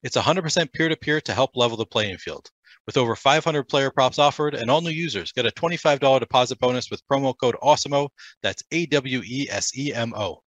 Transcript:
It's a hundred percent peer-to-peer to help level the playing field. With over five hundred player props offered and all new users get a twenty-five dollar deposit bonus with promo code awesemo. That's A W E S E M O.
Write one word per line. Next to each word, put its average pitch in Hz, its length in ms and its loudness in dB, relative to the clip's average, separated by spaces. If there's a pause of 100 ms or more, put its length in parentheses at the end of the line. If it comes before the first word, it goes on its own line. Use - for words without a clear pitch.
It's 123 140 -2
a 113 40 2
hundred 160 200 2
percent 160 320 -2
peer-to-peer 156 480 -2
to 107 120 -6
help 127 220 0
level 120 220 2
the 110 80 -4
playing 101 320 -4
field. - 320 -12 (360)
With 113 120 -2
over 113 180 2
five 147 300 2
hundred 151 240 -2
player 135 200 2
props 127 300 2
offered 147 340 2
and 117 160 -4
all 151 120 4
new 170 80 -4
users 151 420 -6
get 123 140 -2
a 110 60 0
twenty-five 165 480 0
dollar 135 200 6
deposit 123 400 0
bonus 123 320 0
with - 160 -10
promo 139 320 0
code 120 240 2
awesemo. 143 460 2 (340)
That's 98 180 -4 (100)
A 170 160 -2
W 131 380 0
E 131 240 -6
S 101 280 -4
E 143 160 -4
M 117 220 -4
O. 101 260 -6 (100)